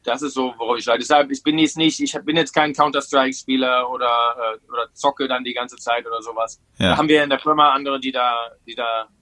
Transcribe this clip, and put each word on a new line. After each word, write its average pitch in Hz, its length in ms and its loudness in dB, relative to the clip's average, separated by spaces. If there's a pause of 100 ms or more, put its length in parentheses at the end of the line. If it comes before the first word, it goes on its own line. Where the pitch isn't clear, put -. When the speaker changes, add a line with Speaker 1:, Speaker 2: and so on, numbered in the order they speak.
Speaker 1:
das 131 180 -2
ist 143 120 -6
so, 127 220 -2
worauf 117 220 -2
ich 107 60 -8
schreibe. 120 160 2
Deshalb, 139 320 4
ich 135 100 -8
bin 156 160 0
jetzt 156 180 2
nicht, 160 240 2
ich 143 140 -2
hab, 110 100 -8
bin 156 120 0
jetzt 160 180 0
kein 151 200 2
Counter-Strike-Spieler 131 1160 0
oder, 123 160 -2
äh, 117 640 0
oder 120 240 -4
zocke 143 320 -2
dann 127 160 -4
die 127 100 -6
ganze 120 240 -8
Zeit 117 300 -4
oder 113 160 -8
sowas. 113 380 -6 (180)
Speaker 2:
Ja. 92 120 2
Speaker 1:
Da 92 60 4
haben 151 120 0
wir 151 160 4
in 143 60 -4
der 135 100 0
Firma 151 320 4
andere, 139 260 -2
die 131 140 -6
da, 123 240 0 (300)
die 120 100 -18
da 113 320 -4 (140)